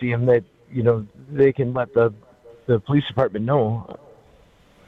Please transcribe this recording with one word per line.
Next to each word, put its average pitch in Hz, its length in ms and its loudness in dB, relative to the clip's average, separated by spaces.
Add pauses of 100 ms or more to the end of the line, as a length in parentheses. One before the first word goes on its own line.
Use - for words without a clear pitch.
see 123 100 -2
him, 120 140 -2
that, 123 180 4 (260)
you 123 140 -4
know, 113 240 0 (240)
they 139 220 4
can 127 200 -4
let 127 200 -6
the, 117 200 2 (520)
the 113 160 0
police 143 260 0
department 107 380 -4
know. 117 520 -2 (920)